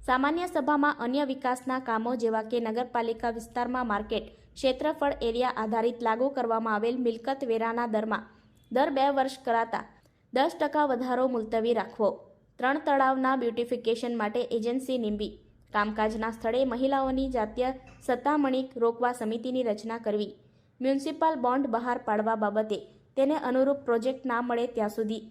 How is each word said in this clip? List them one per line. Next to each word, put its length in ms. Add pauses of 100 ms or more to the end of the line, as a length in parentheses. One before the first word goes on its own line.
સામાન્ય 400
સભામાં 540
અન્ય 240
વિકાસના 540
કામો 360
જેવા 280
કે 180
નગરપાલિકા 720
વિસ્તારમાં 560
માર્કેટ, 360 (320)
ક્ષેત્રફળ 580 (100)
એરિયા 340
આધારિત 460
લાગુ 260
કરવામાં 460
આવેલ 240
મિલકત 480
વેરાના 400
દરમાં 360 (500)
દર 180
બે 180
વર્ષ 360
કરાતા 400 (500)
દસ 260
ટકા 240
વધારો 440
મુલતવી 460
રાખવો, 460 (360)
ત્રણ 300
તળાવના 500
બ્યુટિફિકેશન 800
માટે 240
એજન્સી 580
નીમવી, 400 (340)
કામકાજના 580
સ્થળે 340
મહિલાઓની 640
જાતીય 380 (400)
સતામણી 680
રોકવા 360
સમિતિની 500
રચના 360
કરવી, 360 (460)
મ્યુનિસિપલ 540
બોન્ડ 320
બહાર 320
પાડવા 360
બાબતે 520 (300)
તેને 200
અનુરૂપ 400
પ્રોજેક્ટ 500
ના 160
મળે 240
ત્યાં 220
સુધી 320 (100)